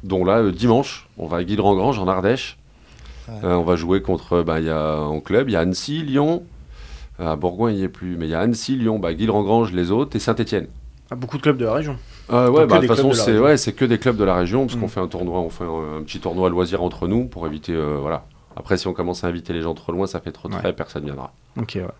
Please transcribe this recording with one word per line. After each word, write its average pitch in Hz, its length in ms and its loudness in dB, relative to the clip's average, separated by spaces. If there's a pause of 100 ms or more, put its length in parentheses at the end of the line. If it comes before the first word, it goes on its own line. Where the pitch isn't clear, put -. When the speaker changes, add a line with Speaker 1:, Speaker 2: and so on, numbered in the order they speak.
Speaker 1:
dont 92 200 0
là, 95 140 4
euh, 107 160 4
dimanche, 117 640 0
on 85 100 -8
va 82 100 -2
à 90 60 0
Guilherand-Granges, 101 560 2
en 92 80 -2
Ardèche. 95 500 0 (720)
Speaker 2:
Ouais. 113 60 -14 (100)
Speaker 1:
Euh, 90 120 2
on 87 80 2
va 90 120 4
jouer 87 260 0
contre, 87 420 0
bah, 80 180 0
il 80 60 -2
y - 20 -2
a, 78 280 -2
en 76 220 -4
club, 120 300 0
il 107 40 0
y - 40 2
a - 20 2
Annecy, 92 420 -2
Lyon. 151 420 0 (760)
À 80 160 -2
Bourgoin, 90 360 0
il 104 60 -2
n'y 95 60 -2
est 92 60 -2
plus, 90 260 -8
mais 82 120 -4
il 80 40 -2
y 82 40 -2
a 80 40 0
Annecy, 117 380 0
Lyon, 110 200 0
bah, 85 160 -2
Guilherand-Granges, 104 600 2
les 90 180 0
autres, 117 240 0
et 110 40 0
Saint-Étienne. 110 480 -2 (440)
Speaker 3:
Ah, 123 40 -8
beaucoup 123 220 -8
de 131 60 -6
clubs 147 140 4
de 123 80 0
la 110 80 0
région. 147 240 -4 (340)
Speaker 1:
Euh, 123 180 6
ouais, 147 120 6
Speaker 3:
Donc, 151 60 6
que - 20 0
Speaker 1:
bah, 98 80 8
de 92 40 8
Speaker 3:
des 127 60 2
Speaker 1:
toute 117 80 6
Speaker 3:
clubs - 0 -
Speaker 1:
façon, 135 140 4
Speaker 3:
de 123 80 4
la 113 60 4
Speaker 1:
c'est, 117 80 4
Speaker 3:
région. 110 120 6
Speaker 1:
ouais, 147 140 8
c'est 113 160 -2
que - 120 0
des 117 140 4
clubs 123 160 2
de 104 80 2
la 95 120 4
région, 92 300 2
parce 123 120 -4
Speaker 3:
Mm. - 20 -4
Speaker 1:
qu'on 101 80 -2
fait - 140 -6
un 90 60 -2
tournoi, 90 340 -4
on 82 80 -2
fait 85 160 -8
un, 80 320 -6
un 78 60 -8
petit - 180 -10
tournoi 92 280 0
loisir 87 320 0
entre 87 280 -2
nous 117 160 2
pour 98 200 -8
éviter, 78 280 -6
euh, 76 260 -2
voilà. 73 260 -4 (300)
Après, - 220 -2
si - 100 -4
on 90 60 -4
commence 87 300 -4
à 90 40 -2
inviter 87 240 -6
les 85 100 -4
gens 82 120 -4
trop - 180 -8
loin, 92 160 -2
ça 90 120 -8
fait - 120 -12
trop - 160 -16
de - 60 -8
Speaker 3:
Ouais. 87 60 -6
Speaker 1:
frais, 90 140 -2
personne - 320 -10
viendra. 69 280 -10 (240)
Speaker 3:
Ok, 113 180 -6
ouais. 92 120 -6 (120)